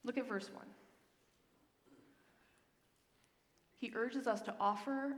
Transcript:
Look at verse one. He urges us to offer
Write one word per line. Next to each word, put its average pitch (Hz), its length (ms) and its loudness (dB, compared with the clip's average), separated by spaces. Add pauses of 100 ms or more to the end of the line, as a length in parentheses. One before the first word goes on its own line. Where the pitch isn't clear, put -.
Look 240 160 -2
at 247 80 0
verse 202 260 -4
one. - 140 -14 (3000)
He 233 200 -8
urges 247 320 0
us 214 140 4
to - 180 -4
offer 269 580 2